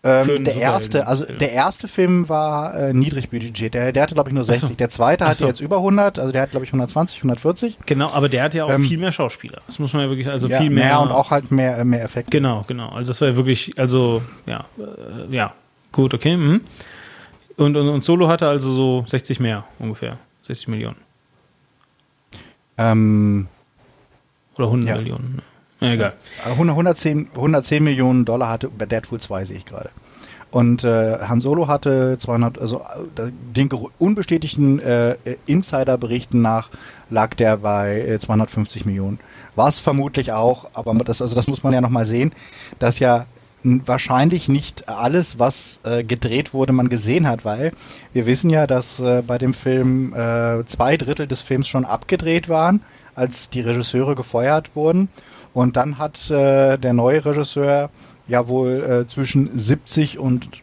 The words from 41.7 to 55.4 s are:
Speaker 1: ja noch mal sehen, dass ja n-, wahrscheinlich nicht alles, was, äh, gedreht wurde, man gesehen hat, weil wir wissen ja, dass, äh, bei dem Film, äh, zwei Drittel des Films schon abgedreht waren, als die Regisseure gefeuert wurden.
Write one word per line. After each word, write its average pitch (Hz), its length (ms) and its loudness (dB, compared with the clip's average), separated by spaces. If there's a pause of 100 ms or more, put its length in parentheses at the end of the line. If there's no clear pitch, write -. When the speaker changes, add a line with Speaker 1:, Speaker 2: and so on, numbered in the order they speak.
Speaker 1:
ja 127 80 2
noch 123 100 0
mal 117 160 0
sehen, 120 260 0 (460)
dass 120 220 0
ja 123 260 4 (380)
n-, 127 200 4
wahrscheinlich 135 640 0
nicht - 400 -2
alles, 120 520 -2
was, - 420 -2
äh, 117 220 -2
gedreht 123 500 -2
wurde, 131 180 2
man 127 160 2
gesehen 123 380 0
hat, 117 180 -2
weil 120 280 -4 (400)
wir 120 140 0
wissen 143 220 2
ja, 156 200 4
dass, 127 320 -2
äh, 123 260 0
bei 120 120 -4
dem 131 160 0
Film, 131 600 0
äh, 117 520 -2
zwei 135 300 0
Drittel 147 300 -4
des 131 160 -6
Films 135 240 -2
schon 127 180 -2
abgedreht 165 640 -2
waren, 170 320 2 (360)
als 127 340 -4
die 123 100 -4
Regisseure 123 540 0
gefeuert 131 600 -2
wurden. 170 320 2 (440)